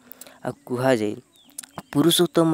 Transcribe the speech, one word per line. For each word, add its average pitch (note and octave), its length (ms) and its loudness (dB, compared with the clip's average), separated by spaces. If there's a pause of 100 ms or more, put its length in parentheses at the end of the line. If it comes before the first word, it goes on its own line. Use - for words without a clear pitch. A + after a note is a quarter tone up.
(440)
ଆଉ B2 80 -8 (120)
କୁହାଯାଏ, A#2+ 500 0 (760)
ପୁରୁଷୋତ୍ତମ E3 600 2